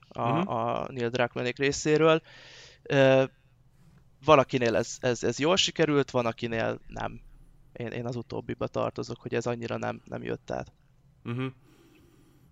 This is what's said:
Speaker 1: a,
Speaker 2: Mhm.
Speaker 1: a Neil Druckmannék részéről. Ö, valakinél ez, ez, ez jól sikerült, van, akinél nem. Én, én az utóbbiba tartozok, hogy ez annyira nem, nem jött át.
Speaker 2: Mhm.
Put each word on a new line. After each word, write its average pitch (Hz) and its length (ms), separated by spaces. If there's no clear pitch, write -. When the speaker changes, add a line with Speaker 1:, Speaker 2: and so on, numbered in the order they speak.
Speaker 1:
a, 117 240
Speaker 2:
Mhm. 185 160
Speaker 1:
a 117 440
Neil 120 160
Druckmannék 123 500
részéről. 156 640
Ö, 135 420
valakinél 127 520
ez, 110 240
ez, 123 220
ez 117 160
jól 160 180
sikerült, 151 540
van, 123 160
akinél 117 600
nem. 113 340
Én, 120 140
én 120 200
az 123 100
utóbbiba 117 500
tartozok, 120 540
hogy 120 140
ez 120 120
annyira 117 300
nem, 113 280
nem 120 180
jött 117 280
át. 127 220
Speaker 2:
Mhm. 123 240